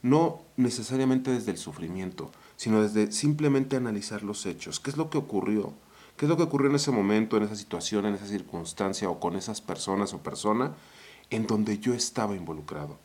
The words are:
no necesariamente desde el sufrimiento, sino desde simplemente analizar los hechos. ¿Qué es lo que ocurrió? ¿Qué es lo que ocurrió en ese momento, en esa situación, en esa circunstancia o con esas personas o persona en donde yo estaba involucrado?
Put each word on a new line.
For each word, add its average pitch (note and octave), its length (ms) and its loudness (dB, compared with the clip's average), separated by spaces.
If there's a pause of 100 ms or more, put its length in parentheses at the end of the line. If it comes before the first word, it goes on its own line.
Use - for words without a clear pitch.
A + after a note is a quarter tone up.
no D#3 400 4 (140)
necesariamente B2+ 760 2
desde A2 180 -2
el E2 80 -4
sufrimiento, E2+ 720 -8 (260)
sino G#2+ 260 4
desde G#2+ 280 2
simplemente C#3+ 680 2
analizar G#2+ 460 -4
los G#2 240 -6
hechos. - 320 -6
¿Qué - 120 -6
es C#3+ 60 -6
lo D#3 140 -2
que D#3 80 0
ocurrió? G#2 540 0 (460)
¿Qué D3 60 0
es D3 40 4
lo E3 80 4
que E3+ 60 4
ocurrió C#3 260 4
en C#3 60 4
ese C#3+ 160 2
momento, A2 460 4
en G#2+ 80 4
esa G#2 100 -4
situación, G2+ 500 -2
en G#2 100 2
esa G2+ 120 -8
circunstancia F#2+ 840 -4
o E2+ 120 -4
con F2 160 -2
esas G#2 240 -6
personas G2 540 -2
o E2 40 -8
persona A2+ 560 -2 (560)
en A2 160 0
donde G#2+ 320 0
yo B2 160 0
estaba G#2+ 400 -2
involucrado? D#2 720 -8